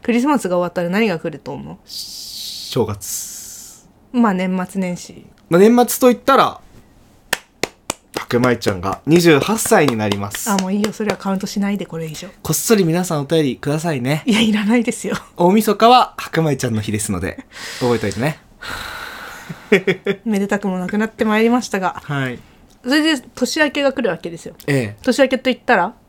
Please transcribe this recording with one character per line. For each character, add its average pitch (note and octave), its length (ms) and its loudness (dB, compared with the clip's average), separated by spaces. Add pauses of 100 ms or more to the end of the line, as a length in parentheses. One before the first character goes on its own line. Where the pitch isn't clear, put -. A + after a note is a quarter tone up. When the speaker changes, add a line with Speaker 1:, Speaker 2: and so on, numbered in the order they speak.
Speaker 1:
ク B3 80 0
リ A#3 80 4
ス B3+ 80 0
マ D4 120 2
ス F#3 100 -4
が F3+ 80 2
終 F3+ 60 2
わ F3 60 -2
っ - 40 -12
た F3+ 100 -2
ら F3 60 -2
何 G#3+ 180 2
が E3+ 120 -2
来 E3+ 100 -6
る D3+ 100 -12
と - 140 -12
思 D3 200 -12
う？ F#3+ 120 -18
Speaker 2:
正 - 1000 -8
月。 - 1000 -12 (240)
Speaker 1:
ま A#3+ 180 4
あ、 F#3 40 0
年 F#3 360 -2
末 F#3+ 120 -4
年 F3+ 160 -4
始。 - 280 -18 (240)
Speaker 2:
ま E3 80 4
あ、 F#3 40 8
年 A3+ 120 8 (140)
末 - 120 -4
と C4 80 6
言 A#3 100 6
っ - 20 -16
た C4+ 160 2
ら、 D#3 240 2 (1600)
白 - 240 -2
米 B2 180 2
ち A2+ 120 -4
ゃ G2 40 -2
ん F2+ 80 -8
が F#2 240 -6
二 E3 160 6
十 D#3+ 180 6
八 G#3 180 0
歳 F3+ 300 4
に A#2+ 80 0
な G#2+ 120 -2
り G2+ 100 0
ま G2+ 140 -6
す。 - 180 -6
Speaker 1:
あ、 G3 80 2
も F#3 100 0
う F#3+ 60 -2
い G#3 80 0
い - 20 0
よ。 G#3 100 -2
そ A3 100 -8
れ G3+ 80 -2
は F3+ 60 0
カ G3 140 -6
ウ F#3+ 40 0
ン F#3+ 40 -4
ト G3 80 -6
し - 120 -6
な G3+ 120 -2
い G3+ 60 -4
で、 F3+ 80 -8
こ E3 120 -14
れ D#3+ 100 -8
以 D#3 60 -12
上。 F3 140 -14 (160)
Speaker 2:
こ - 80 -4
っ - 20 2
そ - 220 2
り G3 100 4
皆 E3+ 180 2
さ E3 140 -2
ん D3 40 -2
お C3+ 40 -4
便 D#3+ 180 2
り C3 120 0
く - 140 -6
だ D3+ 100 -2
さ E3 140 -2
い C3 80 -2
ね。 C#3+ 240 -2
Speaker 1:
い A#3 80 2
や、 G#3+ 60 4
い A3 120 2
ら G#3 140 0
な A3 120 2
い A#3 60 2
で A#3 80 -2
す - 160 -8
よ。 G#3 80 -4 (200)
Speaker 2:
大 F3 160 4
晦 G#3+ 240 4
日 A3+ 140 6
は B3 280 6
白 - 260 -2
米 D3 120 2
ち C3+ 100 -4
ゃ B2 40 0
ん A2+ 60 -2
の G#2+ 60 -2
日 G#2 100 -6
で G2 80 -2
す - 120 -4
の F2+ 80 -2
で、 - 260 -8 (340)
覚 A#2+ 160 2
え G#2+ 40 0
と G#2+ 80 -2
い F#2+ 60 -2
て F#2+ 60 -6
ね。 D3 200 -2 (1300)
Speaker 1:
<sighs> F#3+ 560 0
め G#3+ 140 0
で G3 80 -2
た G3+ 120 -2
く G3+ 80 -4
も F#3 120 -2
な F3+ 80 -6
く G#3 100 -4
な A3 80 0
っ A3 60 -10
て - 140 -2
ま G#3+ 140 2
い A3 40 4
り A#3 60 4
ま B3 120 2
し - 80 -10
た G3+ 100 -2
が。 F3+ 240 -4
Speaker 2:
は C#3 260 -4
い。 A#2+ 100 -10 (440)
Speaker 1:
そ B3 60 -6
れ D4+ 120 4
で D4+ 180 0 (160)
年 B3+ 240 -2
明 D4+ 120 2
け C#4+ 120 -2
が C4+ 100 2
来 C4+ 80 -4
る G#3+ 80 0
わ E3 80 -4
け F#3 120 -10
で E3 80 -12
す - 80 -18
よ。 - 100 -16 (120)
Speaker 2:
え A#2+ 280 -2
え。 - 80 -20
Speaker 1:
年 B3+ 180 2
明 C4 60 6
け C4 100 0
と - 80 -8
言 B3+ 100 2
っ - 100 -20
た A#3+ 100 4
ら？ F#3+ 180 0 (140)